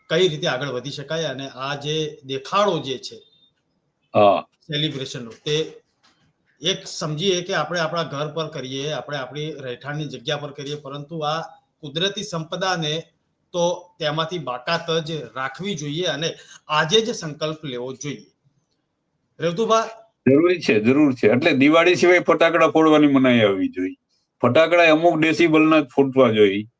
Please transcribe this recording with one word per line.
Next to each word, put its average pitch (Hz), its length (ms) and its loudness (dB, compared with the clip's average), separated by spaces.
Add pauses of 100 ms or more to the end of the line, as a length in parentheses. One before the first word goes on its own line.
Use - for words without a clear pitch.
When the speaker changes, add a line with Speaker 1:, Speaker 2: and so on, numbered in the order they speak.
Speaker 1:
કઈ 175 200 2
રીતે 156 180 -6
આગળ 135 200 -4
વધી 127 240 -8
શકાય 156 340 -8
અને 135 240 -8
આ 131 260 -8
જે 151 500 -6
દેખાડો 165 540 -2
જે 127 200 -8
છે, - 180 -16 (1000)
Speaker 2:
હા. 101 320 4 (160)
Speaker 1:
સેલિબ્રેશનનો, 135 680 -8
તે 151 520 -6 (800)
એક 180 240 -4
સમજીએ 175 540 -4
કે 185 140 -6
આપણે 165 260 -4
આપણા 165 220 -2
ઘર 147 300 -8
પર 156 160 -6
કરીએ, 135 420 -8
આપણે 143 260 -8
આપણી 143 360 -10
રહેઠાણની 135 520 -10
જગ્યા 127 320 -6
પર 143 140 -10
કરીએ, 139 240 -12
પરંતુ 143 440 -12
આ 151 220 -4 (400)
કુદરતી 175 420 -6
સંપદાને 170 800 -4 (500)
તો 175 480 -2
તેમાંથી 160 380 -4
બાકાત 160 520 -6
જ 160 200 -2 (260)
રાખવી 151 380 -8
જોઈએ 151 300 -6
અને 156 300 -4 (340)
આજે 156 320 2
જ 226 140 -2
સંકલ્પ 156 500 -8
લેવો 127 280 -10
જોઈએ. 127 340 -12 (1120)
રેવતુભા? 220 480 0 (380)
Speaker 2:
જરૂરી 170 340 4
છે, 113 200 2
જરૂર 135 340 4
છે. 113 140 0
એટલે 139 240 2
દિવાળી 160 420 4
સિવાય 180 240 6
ફટાકડા 160 500 4
ફોડવાની 151 380 6
મનાઈ 131 340 4
આવવી 98 280 2
જોઈએ. 90 260 -6 (480)
ફટાકડા 160 500 6
અમુક 160 240 4
ડેસિબલના 156 640 4
જ 143 40 0
ફૂટવા 131 460 2
જોઈએ. 104 320 4 (180)